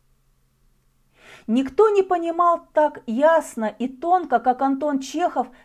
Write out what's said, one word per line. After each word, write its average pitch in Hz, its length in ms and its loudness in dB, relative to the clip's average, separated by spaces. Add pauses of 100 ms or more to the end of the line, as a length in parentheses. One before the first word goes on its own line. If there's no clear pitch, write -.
(1500)
Никто 269 440 2
не 403 120 4
понимал 339 680 0
так 294 340 0
ясно 277 600 0
и 233 220 -6
тонко, 330 500 -2
как 247 240 -2
Антон 277 380 -2
Чехов, 294 480 -4 (160)